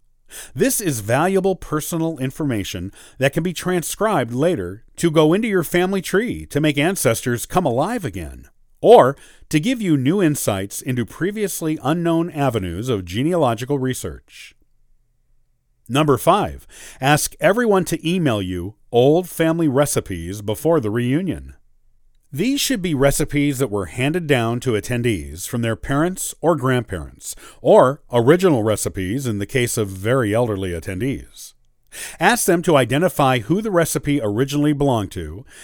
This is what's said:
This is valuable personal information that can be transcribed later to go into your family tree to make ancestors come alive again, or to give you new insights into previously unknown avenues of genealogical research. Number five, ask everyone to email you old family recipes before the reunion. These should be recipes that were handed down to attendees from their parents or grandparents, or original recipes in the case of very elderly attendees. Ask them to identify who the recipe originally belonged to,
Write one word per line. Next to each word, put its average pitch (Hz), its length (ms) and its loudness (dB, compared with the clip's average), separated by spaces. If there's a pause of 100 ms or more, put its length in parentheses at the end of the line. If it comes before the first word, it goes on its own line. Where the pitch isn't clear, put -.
(540)
This 240 280 2
is 147 180 -2
valuable 175 560 2
personal 160 640 -4
information 113 720 -4 (260)
that 160 140 2
can 165 120 -2
be 180 100 -2
transcribed 180 800 -2
later 120 500 -2 (140)
to 170 120 0
go 156 240 4
into 220 140 0
your 190 160 2
family 185 380 0
tree 180 460 -2
to - 120 -2
make 151 180 2
ancestors 131 680 0
come 180 200 0
alive 165 380 -2
again, 80 460 -10 (320)
or 151 340 8 (320)
to 156 120 2
give 226 220 -2
you 170 140 2
new 147 260 2
insights 110 600 -2
into 123 240 -4
previously 170 760 -4
unknown 165 480 0
avenues 117 600 -2
of 98 160 -2
genealogical 127 720 0
research. 120 760 -8 (1300)
Number 139 300 2
five, 165 500 0 (320)
ask 143 400 2
everyone 196 460 4
to 156 220 -4
email 156 340 2
you 90 340 -6 (160)
old 147 380 4
family 165 400 0
recipes 107 720 -2
before 139 400 0
the 107 100 -4
reunion. 120 640 -2 (800)
These 254 260 -2
should 240 200 -2
be 170 140 -2
recipes 139 640 2
that 131 100 0
were 98 160 -2
handed 151 400 -2
down 120 360 0
to 127 100 -2
attendees 101 760 -4
from 120 140 -4
their 113 140 -2
parents 165 640 -2
or 165 140 2
grandparents, 120 800 -4 (260)
or 147 400 6 (100)
original 135 520 4
recipes 104 640 -2
in 107 100 -2
the 98 80 -4
case 120 320 -2
of 107 100 -2
very 101 460 -2
elderly 104 380 -2
attendees. 95 800 -8 (640)
Ask 214 280 2
them 175 160 2
to 165 120 4
identify 135 640 2
who 165 240 -2
the 220 80 -4
recipe 151 500 0
originally 135 540 0
belonged 131 380 0
to, 85 340 -12 (180)